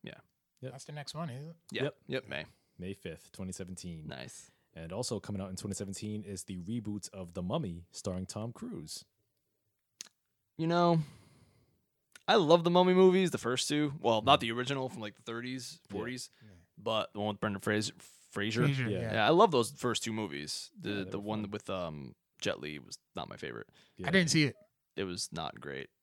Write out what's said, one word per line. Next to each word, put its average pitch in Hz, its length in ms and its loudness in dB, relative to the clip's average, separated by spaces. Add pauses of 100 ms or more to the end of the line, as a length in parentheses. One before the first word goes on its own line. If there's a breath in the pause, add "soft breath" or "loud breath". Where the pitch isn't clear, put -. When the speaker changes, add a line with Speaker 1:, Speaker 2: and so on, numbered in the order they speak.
Speaker 1:
Yeah. - 80 -10 (480)
Speaker 2:
Yep. 131 100 -10
Speaker 3:
That's 131 140 -16
the 151 80 -14
next 147 240 -12
one, 160 140 -8
isn't 143 200 -12
it? 165 60 -18 (160)
Speaker 1:
Yeah. 107 100 -4
Speaker 2:
Yep. 139 140 -4 (100)
Speaker 1:
Yep, - 220 -6
May. 71 160 -6 (340)
Speaker 2:
May 92 160 -8
fifth, - 380 -12
twenty 92 180 -8
seventeen. 87 560 -10
Speaker 1:
Nice. 67 460 -14 (240)
Speaker 2:
And 82 160 -10
also 110 260 -4
coming 98 240 -6
out 95 80 -8
in 92 60 -10
twenty 101 180 -6
seventeen 104 480 -6
is 98 220 -10
the 92 140 -8
reboot 104 540 -6
of 90 220 -12
The 92 80 -4
Mummy, 90 480 -4
starring 92 360 -6
Tom 113 260 -8
Cruise. 147 520 -12 (1500)
Speaker 1:
You 160 120 -2
know, 170 320 6 (1300 loud breath)
I 208 80 6
love 170 280 8
the 175 60 4
Mummy 180 240 8
movies, 185 360 8
the 151 80 -2
first 123 300 -2
two. 147 320 2
Well, 113 220 4
not 143 160 8
Speaker 2:
Mm. - 40 0
Speaker 1:
the 113 100 -2
original 127 360 -2
from, 120 140 -10
like, 104 140 -10
the - 60 -20
thirties, 123 680 -8
Speaker 2:
Yeah. - 40 -14
Speaker 1:
forties, 117 380 -6 (120)
Speaker 3:
Yeah. 107 80 -20 (280 soft breath)
Speaker 1:
but 110 340 -2
the 107 80 -8
one 104 140 0
with - 60 -8
Brendan 101 200 0
Fraser. 107 380 2
Fraser. - 680 -4
Speaker 3:
Fraser, 135 240 2
Speaker 2:
Yeah. 101 120 -2
Speaker 3:
yeah. 113 140 -2
Speaker 1:
Yeah, 107 120 4
I 131 40 6
love 185 200 8
those 117 220 4
first 120 320 -2
two 110 80 -4
movies. 80 580 -6 (100)
The, 107 100 -6
Speaker 2:
Yeah, 104 40 -2 (100)
they 95 60 -10
Speaker 1:
the 107 100 -4
Speaker 2:
were 101 60 -10
Speaker 1:
one 107 160 -2
Speaker 2:
fun. 101 80 -6
Speaker 1:
with, 104 200 -8
um, 80 440 -6 (260)
Jet - 200 -2
Li 76 180 -8
was - 200 -16 (160)
not 80 140 -8
my - 80 -12
favorite. 58 320 -10 (280 soft breath)
Speaker 2:
Yeah. - 120 -6
Speaker 3:
I - 20 0
didn't 175 200 4
see 156 140 4
it. 123 120 -2 (400)
Speaker 1:
It 98 80 -2
was 90 280 -6
not 80 280 -8
great. 69 280 -10 (140)